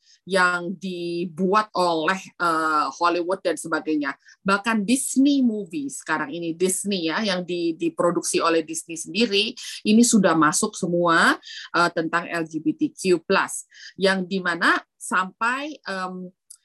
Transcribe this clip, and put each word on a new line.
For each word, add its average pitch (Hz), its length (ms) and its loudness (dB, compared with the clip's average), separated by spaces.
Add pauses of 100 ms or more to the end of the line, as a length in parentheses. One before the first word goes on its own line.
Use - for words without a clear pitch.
(260)
yang 180 480 2
dibuat 180 1040 -2
oleh, 175 400 0
eh, 160 720 -2
Hollywood 175 560 0
dan 165 80 0
sebagainya, 151 640 -4 (240)
bahkan 202 400 0
Disney 262 640 2
movie 180 400 -2
sekarang 151 480 -6
ini, 165 240 -6
Disney 185 480 0
ya, 160 160 0
yang 180 240 -2
di-, 170 320 -2
diproduksi 170 640 0
oleh 165 240 2
Disney 160 320 -10
sendiri, 202 560 0 (320)
ini 220 160 8
sudah 190 320 4
masuk 156 400 2
semua, 175 640 2 (320)
eh, 170 240 2
tentang 170 320 -2
L 170 240 -4
G 160 80 -6
B 156 160 -2
T - 160 -2
Q 175 320 0
plus. - 480 -2 (240)
Yang 190 320 0
dimana 185 560 0 (160)
sampai, 240 880 -4
em, 185 480 -8 (300)